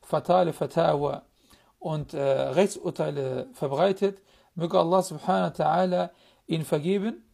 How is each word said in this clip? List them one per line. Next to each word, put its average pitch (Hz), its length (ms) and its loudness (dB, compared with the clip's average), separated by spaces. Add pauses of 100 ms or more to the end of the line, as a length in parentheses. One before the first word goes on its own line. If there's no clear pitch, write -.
fatale 170 520 2
Fatawa 147 680 0 (560)
und, 156 340 -6
äh, 147 80 -4
Rechtsurteile 139 1300 0
verbreitet. 190 680 0 (320)
Möge 170 260 0
Allah 175 220 4
subhanahu 180 560 -2
wa 160 60 0
ta'ala 180 480 2 (340)
ihn 160 180 -2
vergeben 190 600 -2 (100)